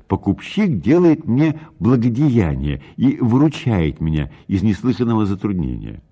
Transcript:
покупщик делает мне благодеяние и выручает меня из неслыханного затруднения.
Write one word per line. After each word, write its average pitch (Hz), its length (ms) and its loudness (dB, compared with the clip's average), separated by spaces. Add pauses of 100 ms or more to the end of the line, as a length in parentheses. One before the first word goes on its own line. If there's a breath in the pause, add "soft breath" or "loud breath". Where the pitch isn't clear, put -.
покупщик 113 720 -2
делает 160 480 2
мне 147 320 0 (200 loud breath)
благодеяние 110 1000 0 (140)
и 131 240 0
выручает 117 800 0
меня 78 300 -2 (180 loud breath)
из 98 160 -2
неслыханного 113 640 0
затруднения. 76 760 -4 (100)